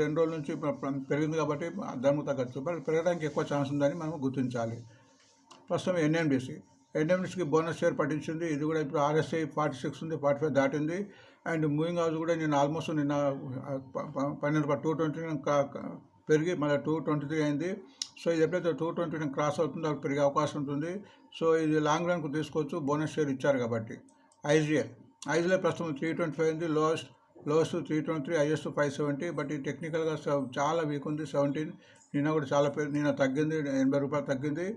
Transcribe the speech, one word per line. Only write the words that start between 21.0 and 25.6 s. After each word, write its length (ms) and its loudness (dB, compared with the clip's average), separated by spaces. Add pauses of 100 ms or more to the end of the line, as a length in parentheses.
So 80 0 (200)
ఇది 220 4
లాంగ్ 220 2
రన్కు 280 0
తీసుకోవచ్చు, 400 -2 (120)
బోనస్ 260 0
షేర్ 200 0
ఇచ్చారు 280 2
కాబట్టి. 320 -2 (600)
ఐజీఎల్. 360 4 (460)
ఐజీఎల్ 260 4